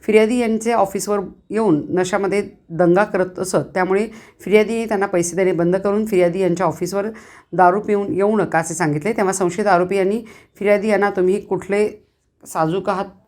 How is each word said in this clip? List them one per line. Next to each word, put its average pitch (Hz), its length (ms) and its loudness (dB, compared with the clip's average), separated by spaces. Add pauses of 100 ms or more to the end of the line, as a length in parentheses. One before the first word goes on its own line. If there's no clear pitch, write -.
फिर्यादी 220 360 4
यांचे 226 340 -2
ऑफिसवर 202 480 -2 (300)
येऊन 196 400 0
नशामध्ये 190 600 -2 (200)
दंगा 175 340 4
करत 185 360 -4
असत, 185 160 -4
त्यामुळे 185 520 -2 (340)
फिर्यादीने 214 440 2
त्यांना 202 200 -2
पैसे 175 300 -2
देणे 185 160 2
बंद 170 240 2
करून 202 300 0
फिर्यादी 180 340 0
यांच्या 180 260 0
ऑफिसवर 180 400 -4 (480)
दारू 180 260 4
पिऊन 202 340 -2
येऊ 202 240 0
नका 165 220 0
असे 165 140 -6
सांगितले. 156 400 -2
तेव्हा 196 200 0
संशयित 190 340 -2
आरोपी 185 300 2
यांनी 196 240 0 (380)
फिर्यादी 208 280 2
यांना, 202 220 2
"तुम्ही 190 320 0
कुठले 202 640 -4 (400)
साजूक 170 440 -2
आहात? 190 160 -2 (220)